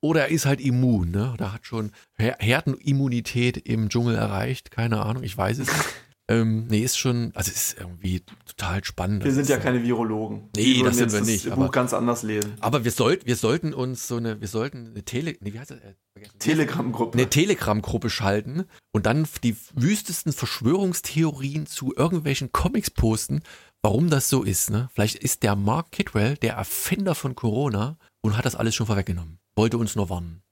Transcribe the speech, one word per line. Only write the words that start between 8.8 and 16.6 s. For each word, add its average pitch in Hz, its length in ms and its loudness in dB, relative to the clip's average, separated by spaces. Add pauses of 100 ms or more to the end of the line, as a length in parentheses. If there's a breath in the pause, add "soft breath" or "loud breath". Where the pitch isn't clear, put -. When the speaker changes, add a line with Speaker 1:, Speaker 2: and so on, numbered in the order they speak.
Speaker 1:
spannend. 95 420 -4
Speaker 2:
Wir 139 80 2
sind 139 100 2
Speaker 1:
Das 139 80 2
Speaker 2:
ja 135 80 4
Speaker 1:
ist - 40 -4
Speaker 2:
keine 123 200 0
Virologen. 110 760 -2
Speaker 1:
Nee, 107 80 2
Speaker 2:
Wir 127 120 6
würden 123 100 4
Speaker 1:
das 123 100 4
sind 120 80 4
Speaker 2:
jetzt 113 80 0
Speaker 1:
wir 104 80 2
Speaker 2:
das 104 80 2
Speaker 1:
nicht, 107 160 0
Speaker 2:
Buch - 80 -4
Speaker 1:
aber 131 180 2
Speaker 2:
ganz 123 220 2
anders 117 300 0
lesen. 107 380 -4
Speaker 1:
aber 120 240 0
wir 117 80 0
sollten, 131 340 2
wir 120 100 2
sollten 135 380 0
uns 127 340 -6
so 120 80 -2
eine, 113 240 -4
wir 107 80 -8
sollten 117 440 -6
eine 104 100 -12
Tele-, 135 380 -6
nee, 104 120 -8
wie 110 60 -12
heißt 135 140 -16
das? 120 80 -18
Äh, 101 140 -20 (200)
vergessen. - 240 -20
Speaker 2:
Telegram-Gruppe. 123 800 0